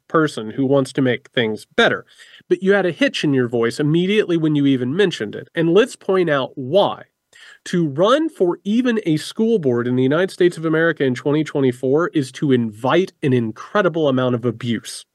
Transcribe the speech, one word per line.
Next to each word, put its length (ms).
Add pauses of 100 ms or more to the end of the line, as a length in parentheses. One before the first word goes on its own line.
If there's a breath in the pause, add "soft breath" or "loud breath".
person 440
who 140
wants 300
to 80
make 300
things 340 (100)
better. 300 (420 loud breath)
But 140
you 100
had 140
a 60
hitch 320
in 100
your 140
voice 320
immediately 560
when 180
you 100
even 320
mentioned 380
it. 200
And 200
let's 220
point 340
out 240
why. 500 (600 loud breath)
To 220
run 400
for 360
even 400
a 140
school 400
board 280
in 100
the 60
United 280
States 260
of 80
America 400
in 100
twenty 300
twenty-four 640
is 240
to 200
invite 600 (100)
an 100
incredible 760
amount 260
of 100
abuse. 600 (100)